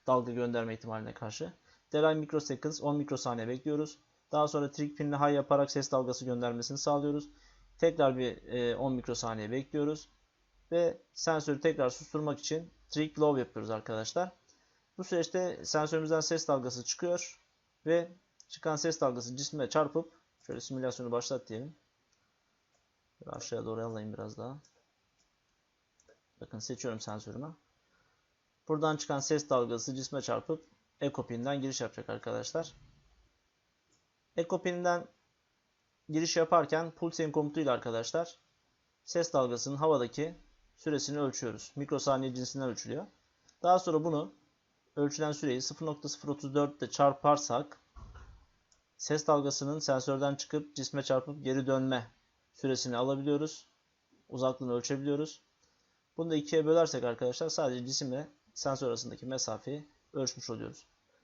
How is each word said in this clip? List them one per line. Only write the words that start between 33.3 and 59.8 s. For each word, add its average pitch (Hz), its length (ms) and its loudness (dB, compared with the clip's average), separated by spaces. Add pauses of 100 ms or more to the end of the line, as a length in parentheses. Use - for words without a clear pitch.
Echo 170 260 0
pinden 175 440 0 (1000)
giriş 160 280 0
yaparken 165 540 4
pulse 165 340 -2
in 147 80 -2
komutuyla 147 400 2
arkadaşlar 117 640 -2 (680)
ses 165 280 -2
dalgasının 127 440 2
havadaki 147 580 2 (420)
süresini 147 440 0
ölçüyoruz. 123 560 -4
Mikrosaniye 135 580 0
cinsinden 127 340 -4
ölçülüyor. 120 380 -6 (560)
Daha 180 160 8
sonra 160 260 2
bunu 165 300 -2 (640)
ölçülen 143 360 0
süreyi 131 300 -2
sıfır 156 240 -6
nokta 147 220 -6
sıfır - 200 -10
otuz 143 260 -4
dört 143 280 2
ile 123 80 -4
çarparsak 143 880 4 (1160)
ses 151 300 -2
dalgasının 143 520 2
sensörden 139 560 0
çıkıp 147 420 -4
cisme 139 260 -4
çarpıp 135 420 0
geri 131 220 0
dönme 131 440 0 (420)
süresini 127 440 -2
alabiliyoruz. 139 720 0 (600)
Uzaklığını 127 440 0
ölçebiliyoruz. 143 720 0 (720)
Bunu 165 140 -2
da 156 60 2
ikiye 151 300 2
bölersek 156 380 4
arkadaşlar 123 440 0
sadece 127 380 0
cisimle 135 420 -4 (260)
sensör 135 340 -2
arasındaki 117 380 -6
mesafeyi 131 600 -6 (240)